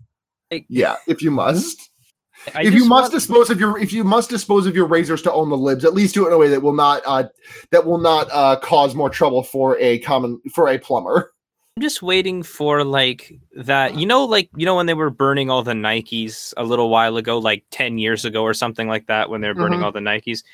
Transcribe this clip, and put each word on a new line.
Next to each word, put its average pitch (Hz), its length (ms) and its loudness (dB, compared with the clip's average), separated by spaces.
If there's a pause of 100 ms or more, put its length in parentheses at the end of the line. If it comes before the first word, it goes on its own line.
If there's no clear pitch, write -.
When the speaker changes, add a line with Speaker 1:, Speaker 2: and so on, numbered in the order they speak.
(520)
Speaker 1:
Like, 165 160 -10
Speaker 2:
Yeah, 123 280 0 (120)
if 160 120 -2
you 151 120 0
must. 143 580 -2 (640)
Speaker 1:
I 151 80 -6
Speaker 2:
If 208 40 4
you 208 140 6
Speaker 1:
just 233 80 6
Speaker 2:
must 254 220 6
Speaker 1:
want - 40 -6
Speaker 2:
dispose 240 360 2
of 208 80 0
your, 208 180 0
if 202 160 -4
you 226 120 -2
must 226 260 2
dispose 202 360 0
of 180 100 -2
your 180 100 2
razors 160 360 0
to 170 100 0
own 151 180 0
the 143 60 0
libs, 135 280 -2
at 185 100 4
least 196 200 2
do 202 100 2
it 165 40 0
in 170 40 2
a 170 60 4
way 151 100 6
that 135 140 2
will 143 120 2
not, 143 320 2
uh, 135 180 0 (480)
that 170 120 6
will 170 140 0
not, 160 320 2
uh, 139 300 4
cause 143 340 2
more 139 160 -2
trouble 131 320 0
for 131 380 0
a 120 180 2
common, 123 420 -4 (140)
for 160 140 2
a 131 100 0
plumber. 120 540 -2 (440)
Speaker 1:
I'm 233 60 -6
just 294 200 -6
waiting 185 400 -2
for, 147 400 -2
like, 135 560 -2 (160)
that, 135 400 -2
you 156 100 -4
know, 254 200 2
like, 214 320 -2
you 160 100 -4
know, 185 80 2
when 175 120 0
they 165 80 0
were 156 160 -2
burning 135 380 -2
all 127 140 0
the 117 120 -4
Nikes 110 840 -6
a 120 80 -6
little 117 260 0
while 113 260 2
ago, 117 220 -4
like, 110 320 -2
ten 117 280 -6
years 110 260 -2
ago 110 180 -4
or 110 100 0
something 113 360 -4
like 110 180 -6
that, 110 240 -2
when 107 120 -8
they 104 40 -4
were 104 80 -4
burning - 240 -2
Speaker 2:
Mm-hmm. 175 60 -2
Speaker 1:
all 101 80 -4
the 104 80 -8
Nikes? 107 420 -6 (120)